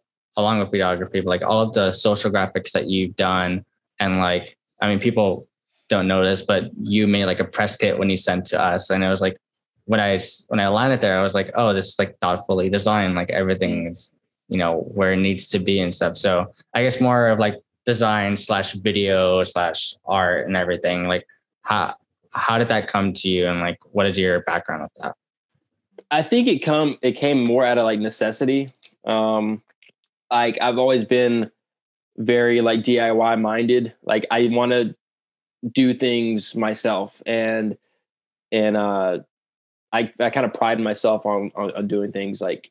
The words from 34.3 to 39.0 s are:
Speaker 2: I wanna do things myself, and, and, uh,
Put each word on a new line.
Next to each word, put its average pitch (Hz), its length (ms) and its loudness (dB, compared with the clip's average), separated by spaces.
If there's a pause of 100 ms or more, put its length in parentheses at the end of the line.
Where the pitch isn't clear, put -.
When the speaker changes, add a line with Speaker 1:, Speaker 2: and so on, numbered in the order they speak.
Speaker 2:
I 120 220 4
wanna 120 420 2 (800)
do 127 220 4
things 117 600 -2
myself, 107 720 -4
and, 110 500 -2 (760)
and, 107 240 2
uh, 98 420 0 (760)